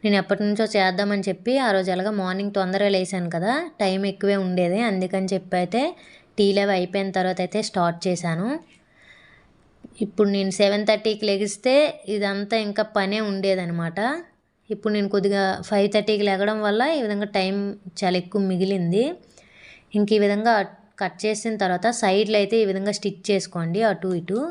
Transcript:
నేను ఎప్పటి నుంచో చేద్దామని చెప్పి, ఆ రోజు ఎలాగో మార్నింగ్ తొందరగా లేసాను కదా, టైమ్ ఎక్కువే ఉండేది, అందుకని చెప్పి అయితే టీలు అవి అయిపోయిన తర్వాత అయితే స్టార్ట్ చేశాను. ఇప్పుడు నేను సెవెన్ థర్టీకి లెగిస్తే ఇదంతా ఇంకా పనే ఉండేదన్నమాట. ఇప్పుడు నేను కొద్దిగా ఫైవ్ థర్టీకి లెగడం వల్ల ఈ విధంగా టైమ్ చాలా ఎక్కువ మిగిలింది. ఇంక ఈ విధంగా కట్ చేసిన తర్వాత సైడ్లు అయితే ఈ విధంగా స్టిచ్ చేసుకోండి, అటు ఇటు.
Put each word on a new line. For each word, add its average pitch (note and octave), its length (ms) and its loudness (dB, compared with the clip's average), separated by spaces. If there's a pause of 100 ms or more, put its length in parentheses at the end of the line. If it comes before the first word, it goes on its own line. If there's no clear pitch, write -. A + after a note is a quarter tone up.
నేను G3+ 140 4
ఎప్పటి G3 260 0
నుంచో G#3 260 2
చేద్దామని G3+ 540 2
చెప్పి, F#3+ 340 -2
ఆ B3+ 140 2
రోజు F#3+ 200 2
ఎలాగో F#3 220 -2
మార్నింగ్ G3 400 -2
తొందరగా G3 400 0
లేసాను F#3 360 -2
కదా, F3 240 -2 (240)
టైమ్ F#3+ 280 0
ఎక్కువే G3 320 0
ఉండేది, F3+ 440 0
అందుకని F#3+ 480 -2
చెప్పి F#3 280 -2
అయితే F3+ 240 0 (540)
టీలు G3 260 4
అవి G3+ 120 2
అయిపోయిన F#3 380 -2
తర్వాత F#3 300 -2
అయితే F3+ 220 -2
స్టార్ట్ F3 380 -2
చేశాను. E3+ 460 -2 (1500)
ఇప్పుడు G#3 280 0
నేను G3 220 0
సెవెన్ G#3 340 2
థర్టీకి G#3+ 400 0
లెగిస్తే G3+ 480 0 (340)
ఇదంతా G3+ 520 -2
ఇంకా G#3 320 -2
పనే G3+ 300 0
ఉండేదన్నమాట. F#3 760 -2 (680)
ఇప్పుడు G#3+ 240 -4
నేను G3+ 160 0
కొద్దిగా G3 340 0 (200)
ఫైవ్ G3+ 280 2
థర్టీకి G#3 320 2
లెగడం G3+ 380 0
వల్ల G#3 300 2
ఈ D#4+ 100 0
విధంగా G#3 300 -2
టైమ్ G3 280 0 (380)
చాలా F3+ 200 0
ఎక్కువ F3+ 260 -2
మిగిలింది. F#3+ 600 2 (920)
ఇంక G#3 200 2
ఈ G#3+ 60 6
విధంగా G#3 360 2 (420)
కట్ F#3 220 -6
చేసిన G#3+ 380 -2
తర్వాత F#3 360 0
సైడ్లు G#3 440 2
అయితే G3+ 200 2
ఈ A3 80 4
విధంగా F#3+ 260 -2
స్టిచ్ G3+ 340 -6
చేసుకోండి, F3 580 -2
అటు F#3+ 320 0
ఇటు. F3 220 -4 (140)